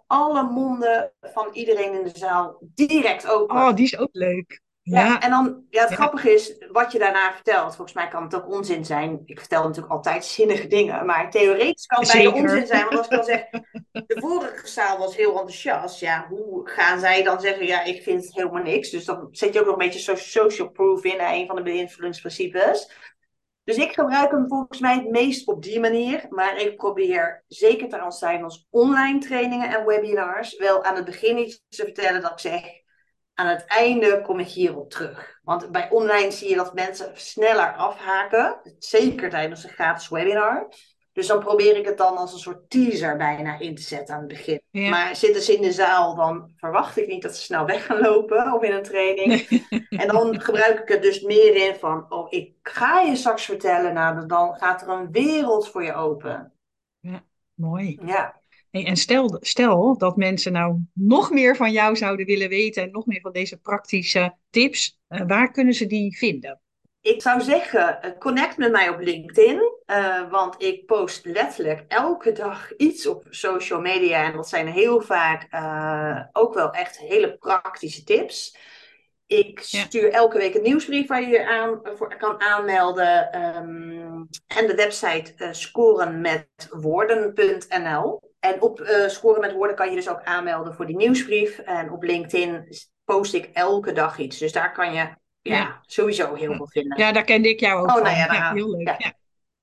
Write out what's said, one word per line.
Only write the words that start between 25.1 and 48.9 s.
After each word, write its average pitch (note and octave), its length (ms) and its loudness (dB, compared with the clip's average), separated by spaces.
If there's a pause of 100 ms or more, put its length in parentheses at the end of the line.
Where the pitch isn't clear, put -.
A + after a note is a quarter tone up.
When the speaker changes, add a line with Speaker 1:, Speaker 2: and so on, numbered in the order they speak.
Speaker 1:
op D#3+ 160 -4
die G#3+ 160 -4
manier. A#3 500 0
Maar F#3+ 320 -2
ik G#3 160 -2
probeer, F3+ 680 -2
zeker A#3 400 2
trouwens F3 320 -8
tijdens E3+ 500 -6
online C4+ 500 4
trainingen B3 500 -4
en A3 160 -2
webinars, G#3 720 -2
wel F#3+ 260 2
aan F#3+ 120 0
het F3+ 100 -6
begin A3 320 -2
iets A#3 320 -8
te - 140 -10
vertellen G3 380 -2
dat E3+ 100 -6
ik E3+ 80 -16
zeg, F3 220 -6 (720)
"Aan F3+ 140 -2
het E3+ 180 -2
einde A3 560 4
kom F#3 180 -4
ik F3+ 80 -6
hierop D#3+ 420 -4
terug." - 540 -12
Want F3 280 -4
bij F3 180 -4
online G#3 420 2
zie G3+ 180 -10
je F#3+ 60 4
dat F3+ 180 -2
mensen F#3+ 400 -8
sneller G#3+ 600 0
afhaken. G3+ 880 -2 (180)
Zeker A3 500 0
tijdens D#3+ 340 -6
een - 60 -18
gratis E3 400 -4
webinar. G#3 580 -2 (460)
Dus F#3 140 -4
dan G#3 120 4
probeer G#3 380 4
ik G3+ 80 -4
het G3+ 120 -2
dan F#3 200 4
als F3+ 160 -6
een F3+ 60 -16
soort F3+ 300 -14
teaser F#3 480 2
bijna D3+ 420 -4
in D#3+ 160 -10
te C#3+ 60 -16
zetten D3 340 -10
aan D3+ 40 -10
het D3 100 -14
begin. D3+ 400 -6
Speaker 2:
Ja. G3+ 200 -2
Speaker 1:
Maar F3+ 260 0
zitten G#3 260 2
ze G#3+ 140 4
in G3+ 60 0
de F#3 100 2
zaal, F3+ 440 2
dan E3 400 -2
verwacht E3+ 420 -2
ik G#3 100 -2
niet F#3 140 -8
dat E3+ 140 -10
ze - 60 -12
snel D#3+ 240 -2
weg G3 200 -2
gaan G#3+ 140 -2
lopen A3 540 4
of A3+ 100 0
in G#3 80 0
een G3 120 -2
training. G3 640 2